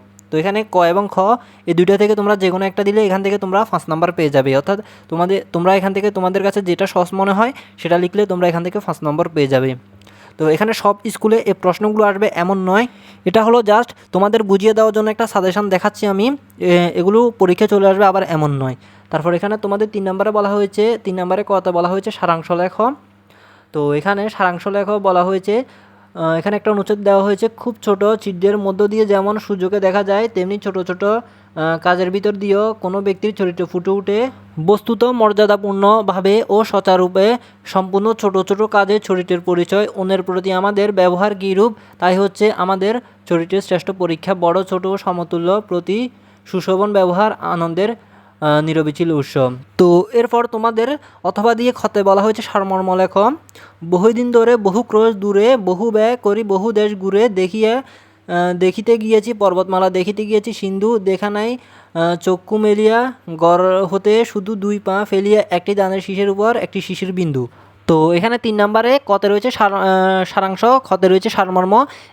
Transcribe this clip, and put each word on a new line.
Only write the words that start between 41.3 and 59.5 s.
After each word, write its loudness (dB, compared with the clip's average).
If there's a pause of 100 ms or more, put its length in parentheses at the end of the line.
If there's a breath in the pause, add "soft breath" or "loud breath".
কীরূপ, 0 (260 loud breath)
তাই 2
হচ্ছে 0
আমাদের -2 (260 soft breath)
চরিত্রের -2
শ্রেষ্ঠ -4
পরীক্ষা। -4
বড় 0
ছোট -6
সমতুল্য -2
প্রতি -4 (360 soft breath)
সুশোভন -2
ব্যবহার 2
আনন্দের, -2
আহ, -4
নিরবিচ্ছিন্ন -2
উৎস। -4 (400)
তো 6
এরপর 0
তোমাদের -2 (260 loud breath)
অথবা 0
দিয়ে 0
খতে -2
বলা 4
হয়েছে 0
সারমর্ম -2
লেখো। 2 (520 loud breath)
বহুদিন 0
ধরে 4
বহু 0
ক্রোশ 2
দূরে 2
বহু -2
ব্যয় 2
করি -2
বহু -2
দেশ 0
ঘুরে 0
দেখিয়া, 0
আহ, -6
দেখিতে 0
গিয়েছি 0
পর্বতমালা, 0